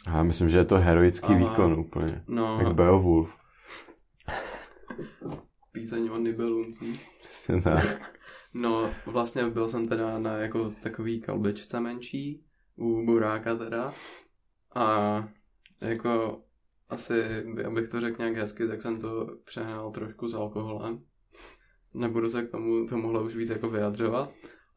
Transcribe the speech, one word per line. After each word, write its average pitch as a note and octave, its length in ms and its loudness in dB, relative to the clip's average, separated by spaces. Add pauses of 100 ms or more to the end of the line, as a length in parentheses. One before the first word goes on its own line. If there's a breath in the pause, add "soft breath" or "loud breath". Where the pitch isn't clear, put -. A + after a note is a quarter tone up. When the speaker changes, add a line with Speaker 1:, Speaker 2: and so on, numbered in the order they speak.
Speaker 1:
Já D#2+ 160 4
myslím, E2+ 260 4
že E2+ 80 8
je F2+ 80 8
to G2 120 6
heroický F2 500 6
Speaker 2:
Ale G2+ 100 8
Speaker 1:
výkon F2 360 6
úplně. D#2+ 540 -2
Speaker 2:
no. A2+ 340 0
Speaker 1:
Jak F2+ 140 4
Beowulf. F2 540 6 (2500 loud breath)
Speaker 2:
Píseň A2+ 380 -4
o A2+ 80 -6
Nibeluncích. A#2 920 -4 (100)
Speaker 1:
Přesně - 420 -2
tak. D#2 500 2 (420 loud breath)
Speaker 2:
No, A2+ 380 0 (140)
vlastně A#2 440 -2
byl A2+ 200 -2
jsem A2+ 180 -2
teda A2+ 320 -2
na A2 180 -4
jako A2 440 -4
takový A2+ 400 -6
kalbičce G#2 580 -4
menší, C3 640 -8 (320)
u A#2 300 -2
Buráka A2 500 2
teda. A#2 380 -6 (840 loud breath)
A G#2+ 520 2 (540)
jako A2+ 600 -2 (480)
asi, A#2+ 340 0 (440)
abych A2+ 220 -4
to A#2+ 120 -6
řekl A#2 220 -2
nějak A2+ 140 -2
hezky, A2 300 -2
tak G#2+ 140 -6
jsem A2+ 200 -4
to A2+ 260 -6 (160)
přehnal A2 480 -10
trošku G#2 360 -10
s A2+ 60 -6
alkoholem. G#2+ 680 -6 (960 soft breath)
Nebudu A2+ 360 -2
se A#2+ 140 -2
k A#2 80 -10
tomu, A2+ 360 0
tomuhle A2+ 340 -2
už A2+ 140 -6
víc A2+ 140 -4
jako A2 200 -2
vyjadřovat. A2 600 -2 (460 loud breath)